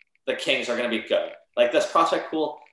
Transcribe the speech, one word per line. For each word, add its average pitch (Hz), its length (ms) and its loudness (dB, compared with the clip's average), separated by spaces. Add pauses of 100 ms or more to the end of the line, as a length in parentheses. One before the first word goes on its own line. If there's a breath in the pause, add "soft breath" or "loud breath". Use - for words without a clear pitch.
(260)
the 135 100 -2
Kings 123 340 -2
are 120 60 0
gonna 120 140 -2
be 113 100 -2
good. - 320 0 (240)
Like, 202 160 4
this - 180 2
prospect 165 420 2
pool 151 280 -4 (120)